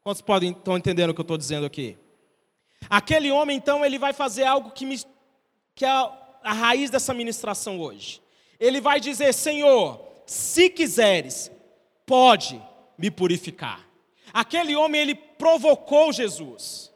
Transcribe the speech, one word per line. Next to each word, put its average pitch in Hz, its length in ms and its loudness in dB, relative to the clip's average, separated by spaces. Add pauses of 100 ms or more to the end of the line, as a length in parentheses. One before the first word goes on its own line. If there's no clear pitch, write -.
Quantos 202 200 -10
podem, 180 300 0
estão 185 260 -4
entendendo 175 340 0
o - 20 -6
que 165 60 -8
eu 160 40 -6
estou 165 140 -6
dizendo 147 280 -6
aqui? 123 320 -10 (920)
Aquele 285 400 0
homem, 285 280 0
então, 285 280 0
ele 269 140 -2
vai 277 140 -2
fazer 262 320 -4
algo 269 260 0
que 262 140 -12
me, 269 140 -8 (760)
que 262 100 -2
é 262 40 6
a, - 540 -2
a 214 100 -2
raiz 240 360 2
dessa 262 240 -2
ministração 226 680 -8
hoje. 113 420 -12 (380)
Ele 254 220 2
vai 285 180 2
dizer: 262 340 0
"Senhor, 269 680 2 (240)
se - 440 2
quiseres, 202 800 0 (560)
pode 240 520 4 (380)
me 185 140 -4
purificar." 165 760 -6 (480)
Aquele 302 420 -2
homem, 302 260 0
ele 285 140 -2
provocou 302 1000 2
Jesus. 165 840 -10